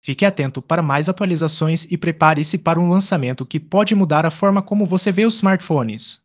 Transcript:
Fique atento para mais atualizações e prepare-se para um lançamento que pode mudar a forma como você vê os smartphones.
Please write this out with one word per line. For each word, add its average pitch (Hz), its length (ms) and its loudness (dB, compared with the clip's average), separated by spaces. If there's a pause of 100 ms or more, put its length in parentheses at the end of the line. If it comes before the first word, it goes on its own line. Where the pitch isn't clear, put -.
Fique 139 240 -2
atento 143 360 -2
para 165 200 -2
mais 151 260 0
atualizações 165 800 -2
e 175 80 -4
prepare-se 160 600 0
para 165 220 0
um 175 100 2
lançamento 180 380 0 (180)
que 156 140 -6
pode 202 360 0
mudar 160 300 2
a 160 60 0
forma 196 300 0
como 208 240 -2
você 185 260 0
vê 196 140 2
os 220 100 2
smartphones. 147 880 -2